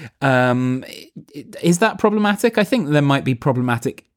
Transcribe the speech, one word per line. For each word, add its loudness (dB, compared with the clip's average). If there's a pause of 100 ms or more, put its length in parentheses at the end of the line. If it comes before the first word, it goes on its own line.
(220)
um, 0
i-, -18 (240)
i-, -14 (180)
is 2
that 0
problematic? 0
I 4
think 0
there 4
might 2
be 0
problematic -2 (100)